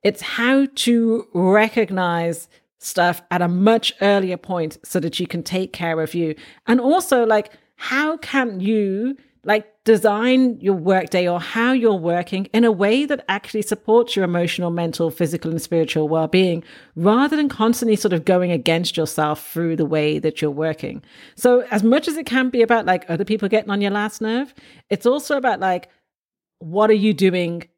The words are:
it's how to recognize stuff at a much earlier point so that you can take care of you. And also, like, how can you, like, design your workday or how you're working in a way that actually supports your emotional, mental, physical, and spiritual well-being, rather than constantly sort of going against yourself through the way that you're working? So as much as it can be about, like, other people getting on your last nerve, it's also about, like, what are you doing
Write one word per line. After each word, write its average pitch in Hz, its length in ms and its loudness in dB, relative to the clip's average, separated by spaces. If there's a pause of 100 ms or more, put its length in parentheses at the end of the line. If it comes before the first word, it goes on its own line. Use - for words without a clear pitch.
it's 202 200 -2
how 269 520 0
to 233 580 0
recognize 185 1160 0 (360)
stuff 175 460 -2
at 175 120 -2
a 175 60 0
much 202 540 2
earlier 190 340 0
point 170 480 -6
so - 160 -4
that 170 180 -6
you 180 80 -4
can 170 160 -8
take 185 300 -6
care 165 280 -4
of 156 140 -4
you. 165 200 -2 (320)
And 247 140 4
also, 262 440 2
like, 214 280 0 (240)
how 302 420 -2
can 247 420 -2
you, 208 560 0 (280)
like, 214 220 0 (180)
design 226 760 4
your 190 140 2
workday 180 540 0
or 175 120 0
how 226 320 0
you're 233 220 2
working 175 520 -2
in 233 180 2
a 226 80 4
way 208 320 2
that 285 240 -4
actually 208 340 -4
supports 226 540 0
your 196 80 2
emotional, 175 460 -2
mental, 170 400 -2
physical, 165 400 -4
and 165 100 -4
spiritual 156 480 0
well-being, 165 540 2 (320)
rather 233 420 2
than 294 120 0
constantly 226 480 0
sort 202 160 0
of 160 120 -2
going 180 260 2
against 165 460 -2
yourself 151 540 -2
through 165 260 -2
the 156 100 0
way 151 320 0
that 156 220 -4
you're 151 100 -2
working? 151 520 -6 (340)
So 247 240 4 (100)
as 208 120 0
much 254 240 2
as 311 100 -4
it 320 100 -10
can 254 240 0
be 240 120 2
about, 226 240 2
like, 180 220 0
other 165 160 -2
people 202 240 -2
getting 214 220 0
on 202 100 -2
your 202 100 0
last 208 300 -6
nerve, 233 340 -4 (360)
it's - 160 -2
also 285 300 0
about, 254 240 -2
like, 185 280 -2 (680)
what 196 320 0
are 214 40 8
you 214 180 2
doing 175 640 0